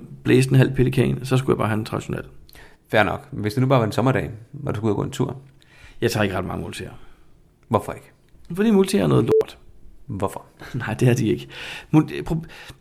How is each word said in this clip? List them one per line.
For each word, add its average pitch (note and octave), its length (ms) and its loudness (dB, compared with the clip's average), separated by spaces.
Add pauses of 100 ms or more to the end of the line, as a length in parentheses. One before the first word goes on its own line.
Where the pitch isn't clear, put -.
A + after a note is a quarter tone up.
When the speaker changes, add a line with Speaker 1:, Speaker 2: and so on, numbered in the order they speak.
(240)
Speaker 1:
blæste B2+ 260 4
en C3+ 60 6
halv C3 180 6
pelikan, C3 500 2
så C3 120 0
skulle C3 180 2
jeg - 40 -2
bare A2 100 0
have A2 100 0
en A2 60 -4
traditionel. - 380 -6 (680)
Speaker 2:
Fair A2 120 4
nok. F2 300 -2
Men - 100 -8
hvis G#2 120 -2
det B2+ 60 0
nu C3 60 4
bare C3 120 4
var A2+ 80 2
en G#2 60 -4
sommerdag, A2 380 0 (360)
og G2 80 -4
du G2 40 -4
skulle G#2 60 -6
ud A2 60 2
og G2+ 60 0
gå - 60 -2
en F#2+ 80 -4
tur? - 260 -4 (640)
Speaker 1:
Jeg A#2 100 0
tager G#2+ 140 0
ikke F#2+ 120 -2
ret F#2 80 -4
mange E2+ 180 -6
multier. F#2+ 280 -10 (800)
Speaker 2:
Hvorfor G#2+ 240 0
ikke? - 200 -16 (420)
Speaker 1:
Fordi G#3+ 160 2
multier G3 320 4
er E3+ 40 2
noget B2+ 180 4
lort. - 340 2 (480)
Speaker 2:
Hvorfor? G2 380 -6 (300)
Speaker 1:
<laughs> - 0 - (120)
Nej, G#2+ 80 -4
det B2+ 140 2
er A#2 60 6
de - 120 -2
ikke. - 220 -2 (420)
Mul-, D3+ 200 4 (200)
pro-, D#3+ 140 -4 (360)